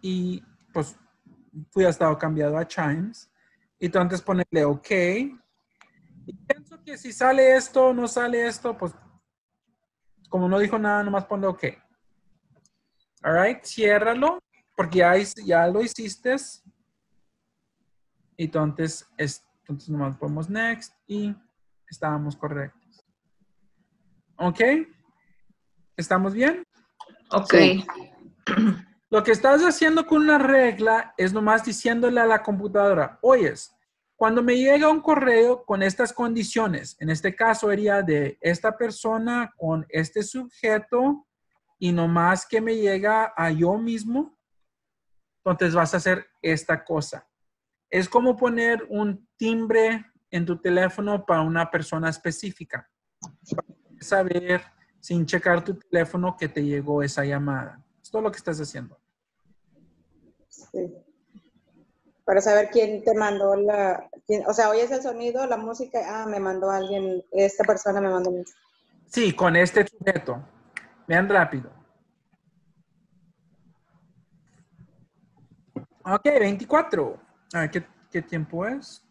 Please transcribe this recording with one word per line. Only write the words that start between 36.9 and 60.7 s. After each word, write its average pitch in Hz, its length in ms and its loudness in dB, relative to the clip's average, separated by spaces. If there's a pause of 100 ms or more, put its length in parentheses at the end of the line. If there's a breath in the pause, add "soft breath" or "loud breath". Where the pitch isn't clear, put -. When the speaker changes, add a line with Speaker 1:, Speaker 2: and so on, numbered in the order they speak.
Speaker 1:
en 156 120 -4
este 185 260 -2
caso 220 320 2
sería 202 340 2
de 147 380 0
esta 175 360 0
persona 226 800 -4
con 160 340 -4
este 160 320 -2
sujeto 247 1040 -2 (520)
y 175 140 0
nomás 170 540 2
que 226 140 0
me 226 160 -2
llega 214 600 0
a 165 140 0
yo 170 260 0
mismo, 233 600 -4 (1080)
entonces 175 300 0
vas 170 200 2
a 180 40 0
hacer 185 280 -2 (140)
esta 160 420 -2
cosa". - 460 -8 (640)
Es 185 180 0
como 254 280 2
poner 233 520 0
un 208 480 -4
timbre 226 680 0 (240)
en 175 160 -2
tu 175 120 -4
teléfono 185 680 -2
para 165 160 2
una 165 280 0
persona 165 380 -4
específica. 160 800 -10 (1120)
Saber 180 640 0 (340)
sin 170 280 -2
checar 120 360 2
tu 196 120 -6
teléfono 175 600 -2
que 160 140 -6
te 147 160 -4
llegó 143 380 -2
esa 139 220 -4
llamada. 139 540 -6 (240)
Es - 80 -20
todo 214 120 -4
lo 214 80 -2
que 214 80 -16
estás 156 200 -8
haciendo. - 400 -12 (1500)
Speaker 4:
Sí. - 420 -10 (1300)